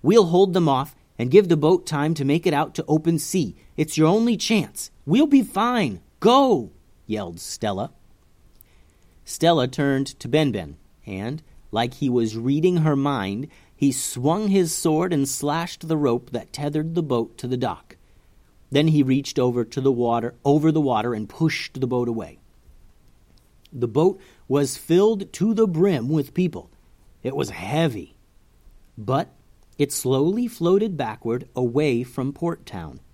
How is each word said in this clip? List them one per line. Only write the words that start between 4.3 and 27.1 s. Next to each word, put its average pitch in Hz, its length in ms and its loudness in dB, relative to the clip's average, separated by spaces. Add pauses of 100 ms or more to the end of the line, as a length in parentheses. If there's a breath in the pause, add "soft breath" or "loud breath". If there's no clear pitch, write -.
chance. - 520 -2 (160)
We'll 240 220 4
be 269 160 6
fine. 196 560 -2 (220)
Go," 226 500 4 (340)
yelled 95 360 -8
Stella. 104 500 -6 (1300 soft breath)
Stella 160 420 2
turned 139 400 -2 (140)
to 127 80 -10
Ben 147 240 0
Ben, 78 240 -8 (280)
and, 110 380 -10 (280 soft breath)
like 120 240 -4
he 139 140 -2
was 113 280 0
reading 151 400 0
her 156 180 2
mind, 135 540 -4 (340 soft breath)
he 139 80 4
swung 156 560 -2
his 190 260 2
sword 170 380 0
and 139 160 0
slashed 160 640 -6
the 160 80 0
rope 127 340 0
that 117 220 -10
tethered 151 420 -4
the 170 80 0
boat 120 340 -4
to 123 120 -10
the 127 80 -4
dock. 120 400 -8 (720)
Then 147 160 4
he 147 160 4
reached 131 340 0
over 123 280 0
to 135 160 -8
the 135 100 4
water, 117 440 0 (100)
over 147 260 4
the 160 80 0
water 120 340 0
and 107 140 -6
pushed - 540 -4
the 127 60 -2
boat 123 200 -2
away. 104 320 -8 (1300)
The 117 160 -6
boat 160 320 0 (260 soft breath)
was 139 300 0
filled 196 560 0
to 220 200 -2
the 220 140 2
brim 160 400 0
with 151 260 -2
people. 180 380 -4 (520)